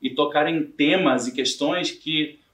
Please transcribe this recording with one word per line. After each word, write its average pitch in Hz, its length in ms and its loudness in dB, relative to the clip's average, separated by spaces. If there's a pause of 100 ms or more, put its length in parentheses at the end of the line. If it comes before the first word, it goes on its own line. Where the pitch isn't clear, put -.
e 131 80 -4
tocarem 151 520 0
temas 147 640 2
e 123 60 -4
questões 151 580 -2
que 156 480 -4 (160)